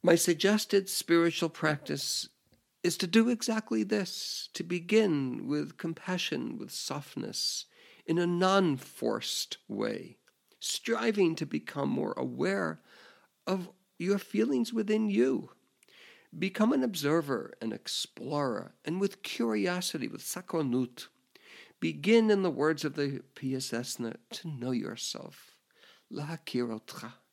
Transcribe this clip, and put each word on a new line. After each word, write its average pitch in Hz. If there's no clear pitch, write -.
My 175
suggested 190
spiritual 170
practice 147
is 175
to 190
do 226
exactly 220
this, -
to -
begin 170
with 147
compassion, 160
with -
softness, -
in 165
a 175
non-forced 175
way, -
striving 208
to 156
become 143
more 143
aware 160
of 180
your 190
feelings 233
within 214
you. 131
Become 196
an 269
observer, 151
an 113
explorer, 123
and 170
with 196
curiosity, 185
with -
sakranut, 131
begin, 180
in 196
the 180
words 143
of 147
the 139
Piaseczna, 123
to -
know 127
yourself, -
lahakir 147
otcha 113